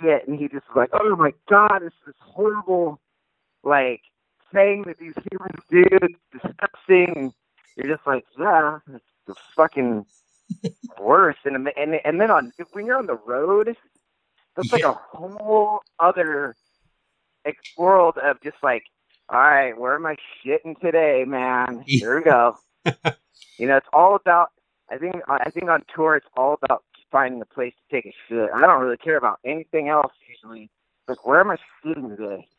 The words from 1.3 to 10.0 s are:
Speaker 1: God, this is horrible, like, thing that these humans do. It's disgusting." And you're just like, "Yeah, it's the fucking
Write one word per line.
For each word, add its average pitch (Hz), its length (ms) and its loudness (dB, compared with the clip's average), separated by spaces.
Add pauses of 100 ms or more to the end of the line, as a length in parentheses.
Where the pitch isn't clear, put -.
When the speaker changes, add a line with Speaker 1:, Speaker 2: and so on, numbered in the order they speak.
Speaker 1:
God, 208 340 4
this 170 100 -12 (140)
is 143 140 -20
horrible, 180 800 -4 (640)
like, 135 380 0 (500)
thing 202 340 2
that 170 120 -14
these 165 160 -18 (160)
humans 160 300 -12 (100)
do. 180 200 8
It's 190 240 2 (180)
disgusting." 180 840 0
And 131 160 -8 (440)
you're 139 180 -6
just - 120 -12
like, 135 180 -2 (140)
"Yeah, 156 400 0 (140)
it's 120 120 -20 (220)
the 98 80 -14 (220)
fucking 123 480 0 (460)